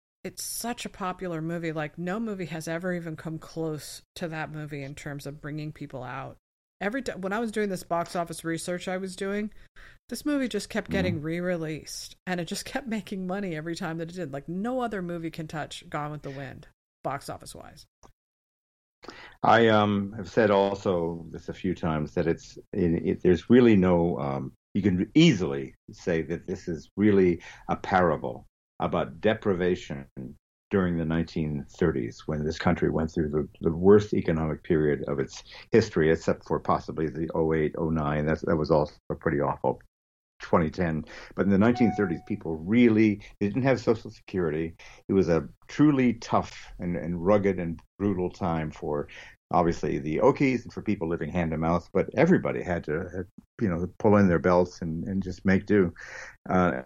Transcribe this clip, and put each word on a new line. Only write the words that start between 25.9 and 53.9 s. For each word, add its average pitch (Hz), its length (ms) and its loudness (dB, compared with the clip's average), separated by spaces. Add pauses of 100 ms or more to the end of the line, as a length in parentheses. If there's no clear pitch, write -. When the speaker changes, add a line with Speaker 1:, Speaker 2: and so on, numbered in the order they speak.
Speaker 2:
say 82 300 -2
that 80 240 -8
this - 220 -8
is 78 300 -8
really 98 420 6 (280)
a 80 80 -2
parable 76 680 0 (340)
about 82 420 -4
deprivation 90 840 0 (640)
during 92 260 2
the 82 80 0
nineteen 80 640 -2 (120)
thirties, 67 480 0
when 76 180 -4
this 80 140 -4
country 82 320 2
went 78 200 0
through 78 180 -2
the, 73 200 -2 (120)
the 82 140 0
worst 101 400 6
economic 80 480 0
period 76 460 2
of 69 100 -4
its - 240 -6 (300)
history, 85 380 4
except - 360 0
for 76 140 -2
possibly 80 480 -2
the 78 260 -4
oh 80 180 2
eight, 78 240 0
oh 80 140 -2
nine. 76 340 0
That's, 78 180 0
that 85 140 0
was 76 140 0
also 73 240 2 (240)
pretty 71 220 0
awful, - 400 -2 (600)
twenty 85 300 0
ten. 80 340 -2 (300)
But 92 120 0
in 98 40 2
the 98 80 4
nineteen 117 380 4
thirties, 90 320 0
people 82 280 -6
really, 107 640 4 (200)
they 101 80 2
didn't 120 160 -2
have 131 160 2
Social 110 300 0
Security. 82 640 -4 (340)
It - 40 -2
was 92 160 4
a 80 200 2 (180)
truly 131 480 4
tough - 640 -2
and, 87 180 -4
and 85 300 -4
rugged 98 320 4
and 85 220 -6 (180)
brutal 90 320 0
time 82 400 -2
for, 73 380 -6 (440)
obviously, 80 460 2
the 78 200 -2
Okies 127 440 4
and 87 100 -16
for - 80 -12
people 98 280 -2
living 82 220 -4
hand 85 200 0
to 78 80 -2
mouth, 82 340 0
but 90 240 2
everybody 78 460 4
had 85 220 -4
to, 78 160 -4
uh, 90 220 -8 (380)
you 113 80 0
know, 87 180 -2 (120)